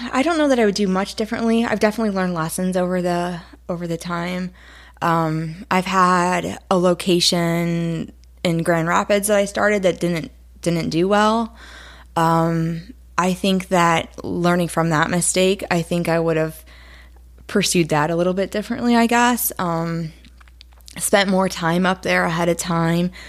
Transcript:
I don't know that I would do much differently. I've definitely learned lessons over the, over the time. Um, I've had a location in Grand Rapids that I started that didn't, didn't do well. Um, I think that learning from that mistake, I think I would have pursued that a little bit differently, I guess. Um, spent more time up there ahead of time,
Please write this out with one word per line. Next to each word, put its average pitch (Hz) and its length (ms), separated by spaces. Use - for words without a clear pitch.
I 262 100
don't 320 160
know 294 100
that 247 120
I 220 40
would 202 120
do 208 100
much 190 300
differently. 226 480
I've 208 160
definitely 214 340
learned 185 200
lessons 180 420
over 180 260
the, 175 380
over 175 200
the 165 100
time. 175 540
Um, 160 640
I've 185 160
had 180 760
a 190 80
location 170 1300
in 165 180
Grand 165 240
Rapids 202 400
that 214 100
I 202 100
started 208 360
that 180 160
didn't, 170 320
didn't 170 280
do 170 180
well. 214 480
Um, 165 800
I 180 160
think 185 340
that 170 560
learning 175 440
from 165 200
that 160 220
mistake, 185 600
I 170 120
think 170 260
I 165 100
would 165 200
have 160 260
pursued 175 440
that 156 200
a 165 60
little 175 160
bit 185 180
differently, 233 460
I 233 100
guess. 240 520
Um, 165 540
spent 202 300
more 190 200
time 175 360
up 185 180
there 180 220
ahead 170 240
of 170 80
time, 170 540